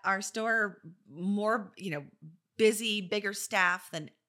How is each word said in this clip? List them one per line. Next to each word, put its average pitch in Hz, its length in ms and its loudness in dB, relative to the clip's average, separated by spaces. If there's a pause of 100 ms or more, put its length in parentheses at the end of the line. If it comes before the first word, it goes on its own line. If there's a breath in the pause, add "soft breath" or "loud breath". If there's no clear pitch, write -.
our 196 160 2
store 220 560 -2 (320)
more, 202 680 0
you 185 140 -8
know, 147 140 -4 (560)
busy, 214 420 4
bigger 202 320 -2
staff 185 580 0
than 156 200 -8 (180)